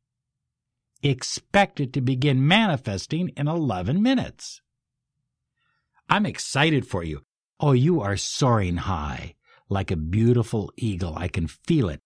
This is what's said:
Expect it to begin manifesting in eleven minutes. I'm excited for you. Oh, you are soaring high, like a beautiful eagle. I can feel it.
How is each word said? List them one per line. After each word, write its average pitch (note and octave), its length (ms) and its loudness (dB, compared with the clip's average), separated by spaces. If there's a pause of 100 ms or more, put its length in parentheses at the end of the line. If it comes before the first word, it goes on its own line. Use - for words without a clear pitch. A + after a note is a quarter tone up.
(1040)
Expect - 800 0
it B2+ 120 -4
to C#3+ 80 -2
begin C3 480 2
manifesting E3+ 840 0
in C#3+ 160 -4
eleven C#3+ 560 0
minutes. - 600 -2 (1500)
I'm G#3 180 2
excited C#3 600 0
for F2 180 -4
you. D2+ 220 -8 (340)
Oh, D3 120 4
you C#3+ 280 4
are G2+ 160 -2
soaring G2+ 640 0
high, D2+ 580 -6 (320)
like G2 220 -2
a F#2+ 60 -2
beautiful A2 800 0
eagle. F#2 400 -4
I F2 120 -4
can E2 180 -4
feel C#3+ 420 0
it. C#2+ 180 -10